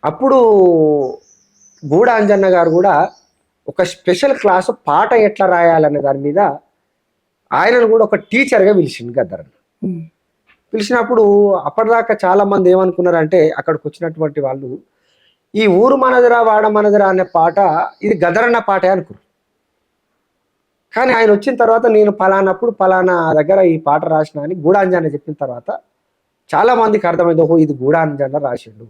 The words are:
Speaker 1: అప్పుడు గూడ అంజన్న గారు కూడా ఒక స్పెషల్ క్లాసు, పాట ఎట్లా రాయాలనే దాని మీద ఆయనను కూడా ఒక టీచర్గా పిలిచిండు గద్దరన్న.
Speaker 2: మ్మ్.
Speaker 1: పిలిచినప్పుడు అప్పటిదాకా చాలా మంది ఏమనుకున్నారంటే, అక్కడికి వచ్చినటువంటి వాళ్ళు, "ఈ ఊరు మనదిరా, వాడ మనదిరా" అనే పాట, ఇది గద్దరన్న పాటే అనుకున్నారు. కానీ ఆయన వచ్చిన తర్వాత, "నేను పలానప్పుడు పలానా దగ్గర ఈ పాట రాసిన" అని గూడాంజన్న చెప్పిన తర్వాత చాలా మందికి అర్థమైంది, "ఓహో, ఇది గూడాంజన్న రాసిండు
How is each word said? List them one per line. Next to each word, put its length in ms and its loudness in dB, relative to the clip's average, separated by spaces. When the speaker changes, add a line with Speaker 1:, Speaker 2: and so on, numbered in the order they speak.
Speaker 1:
అప్పుడు 360 0
గూడ 260 0
అంజన్న 360 0
గారు 240 2
కూడా 260 2
ఒక 160 -4
స్పెషల్ 520 -2
క్లాసు, 360 -2
పాట 260 0
ఎట్లా 340 0
రాయాలనే 540 2
దాని 180 -2
మీద 200 -4
ఆయనను 360 0
కూడా 160 2
ఒక 120 -2
టీచర్గా 580 0
పిలిచిండు 460 -4
గద్దరన్న. 340 -10
Speaker 2:
మ్మ్. 160 -10
Speaker 1:
పిలిచినప్పుడు 500 -2
అప్పటిదాకా 600 -2
చాలా 180 2
మంది 260 0
ఏమనుకున్నారంటే, 680 0
అక్కడికి 300 -6
వచ్చినటువంటి 540 -8
వాళ్ళు, 280 -6
"ఈ 140 0
ఊరు 280 4
మనదిరా, 460 2
వాడ 260 2
మనదిరా" 400 2
అనే 160 0
పాట, 340 0
ఇది 140 -2
గద్దరన్న 340 0
పాటే 280 -2
అనుకున్నారు. 360 -4
కానీ 200 0
ఆయన 180 2
వచ్చిన 240 0
తర్వాత, 300 2
"నేను 260 4
పలానప్పుడు 600 0
పలానా 440 0
దగ్గర 260 2
ఈ 180 2
పాట 280 -2
రాసిన" 360 -4
అని 140 -8
గూడాంజన్న 520 0
చెప్పిన 340 -8
తర్వాత 280 -12
చాలా 260 2
మందికి 320 0
అర్థమైంది, 340 0
"ఓహో, 160 2
ఇది 160 0
గూడాంజన్న 640 -2
రాసిండు 520 -8